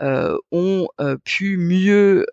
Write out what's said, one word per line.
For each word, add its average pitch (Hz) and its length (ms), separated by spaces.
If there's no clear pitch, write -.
euh, 135 340
ont, 185 380
euh, 139 220
pu 196 340
mieux, 190 760